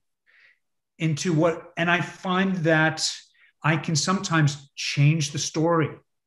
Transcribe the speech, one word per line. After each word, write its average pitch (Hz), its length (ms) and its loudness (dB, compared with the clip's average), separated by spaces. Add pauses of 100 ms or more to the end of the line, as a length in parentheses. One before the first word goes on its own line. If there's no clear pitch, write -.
(960)
into 160 360 -2
what, 165 440 0
and 170 140 0
I 175 100 2
find 185 560 -2
that 156 500 2 (540)
I 156 160 2
can 160 180 -2
sometimes 160 800 0
change 147 560 0
the 151 80 -8
story 160 500 0 (380)